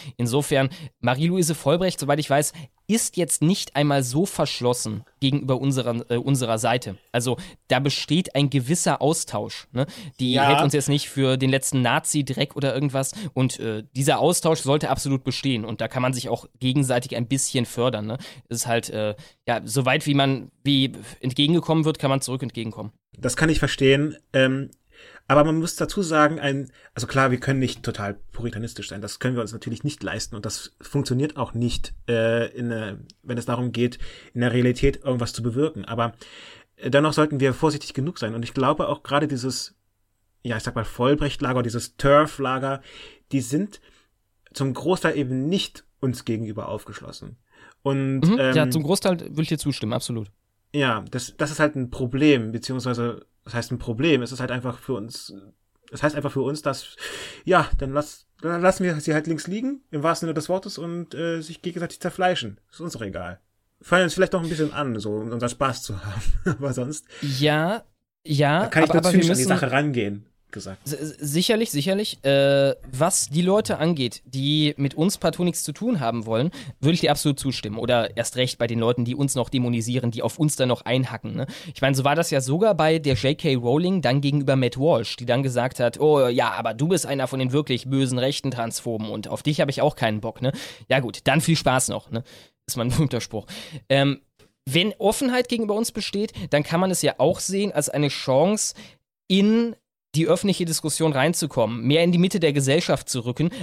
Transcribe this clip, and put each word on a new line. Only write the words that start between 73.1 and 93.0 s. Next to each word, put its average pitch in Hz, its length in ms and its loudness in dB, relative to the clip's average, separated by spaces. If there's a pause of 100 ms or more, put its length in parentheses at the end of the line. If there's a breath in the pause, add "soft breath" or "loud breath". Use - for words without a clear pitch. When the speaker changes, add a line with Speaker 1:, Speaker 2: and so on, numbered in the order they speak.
Speaker 1:
die 151 140 0
Leute 202 340 2
angeht, 147 480 0
die 147 520 0
mit 139 180 -2
uns 175 220 2
partout 170 280 0
nichts 175 180 -2
zu 151 80 -6
tun 214 300 -2
haben 117 240 -2
wollen, 113 240 0 (320 loud breath)
würde 156 140 4
ich - 60 -2
dir 156 100 4
absolut 147 280 0
zustimmen. 110 380 -4
Oder 117 400 2
erst - 180 -4
recht 123 220 0
bei 117 100 0
den 117 120 -2
Leuten, 120 260 2
die 120 100 -2
uns 139 200 -2
noch 123 140 0
dämonisieren, 120 600 0
die 120 120 -6
auf 113 160 -4
uns 151 180 2
dann 131 120 2
noch 117 120 0
einhacken, 117 540 -2
ne? 123 100 -4 (280 loud breath)
Ich - 80 -18
meine, 135 140 4
so 135 80 2
war 139 120 2
das 165 160 0
ja 139 100 2
sogar 175 340 2
bei 160 240 4
der 143 140 0
J 135 240 0
K 139 180 0
Rowling 156 460 2
dann 127 180 2
gegenüber 143 380 2
Matt 127 200 0
Walsh, 131 400 2
die 120 100 -10
dann 123 160 2
gesagt 123 360 -2
hat, 120 200 0
„Oh 143 280 6
ja, 120 260 2
aber 113 200 -2
du 139 160 0
bist 180 160 0
einer 135 220 -2
von 135 120 -6
den 127 140 0
wirklich 135 340 -2
bösen 131 300 0
rechten 135 340 -2
Transphoben 113 580 -6
und 107 180 -8
auf - 160 -6
dich 151 180 0
habe 139 100 2
ich 123 100 -6
auch 147 140 2
keinen 107 260 0
Bock“, 113 200 -10
ne? 127 100 0 (380 loud breath)
Ja 127 100 4
gut, 117 260 -4
dann 139 140 4
viel 165 160 2
Spaß 131 340 2
noch, 107 220 -8
ne? 113 120 -6 (420 loud breath)
Ist - 100 -8
mein 120 140 0
<laughs> - 0 -
berühmter 127 320 2